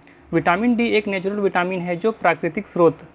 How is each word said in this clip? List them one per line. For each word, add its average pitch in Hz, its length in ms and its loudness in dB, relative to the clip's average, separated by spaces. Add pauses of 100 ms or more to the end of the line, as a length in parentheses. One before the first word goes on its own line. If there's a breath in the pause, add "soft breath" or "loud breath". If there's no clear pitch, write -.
(320 soft breath)
विटामिन 180 440 2
डी 233 140 0
एक 208 180 0
नेचुरल 196 320 -4
विटामिन 180 400 0
है 175 160 -4
जो 220 160 -2
प्राकृतिक 175 560 -2
स्रोत - 460 2